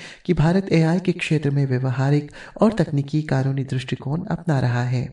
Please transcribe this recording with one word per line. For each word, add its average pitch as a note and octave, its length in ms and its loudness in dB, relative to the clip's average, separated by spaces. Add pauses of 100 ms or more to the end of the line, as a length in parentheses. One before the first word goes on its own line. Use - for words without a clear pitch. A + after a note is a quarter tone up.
(260)
कि F3 80 2
भारत F3 380 2
एआई E3 280 4
के F3 120 0
क्षेत्र D3+ 380 0
में C#3+ 160 2
व्यवहारिक C3 680 0 (300)
और G#3+ 100 4
तकनीकी D3+ 520 0
कानूनी C3+ 400 0
दृष्टिकोण C3+ 640 -4
अपना D3+ 340 -2
रहा A#2+ 240 0
है। B2 280 -2